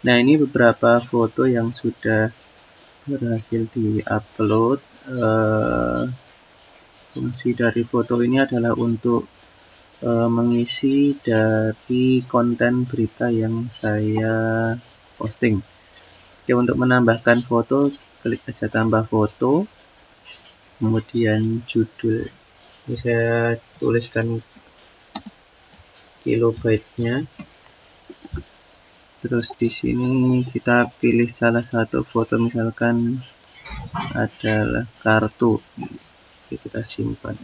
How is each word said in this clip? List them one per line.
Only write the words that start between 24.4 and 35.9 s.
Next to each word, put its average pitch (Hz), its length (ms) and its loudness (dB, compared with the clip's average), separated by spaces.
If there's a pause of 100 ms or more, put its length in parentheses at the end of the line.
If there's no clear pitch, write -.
kilobyte-nya. 117 1040 -2 (2000)
Terus 120 320 -2
di 117 160 -2
sini 127 720 0
kita 120 400 2 (160)
pilih 117 240 4
salah 117 400 0
satu 113 400 -2
foto, 113 320 -2
misalkan 117 800 0 (960)
adalah 110 720 -2 (160)
kartu. 110 560 2
Oke, - 1040 -16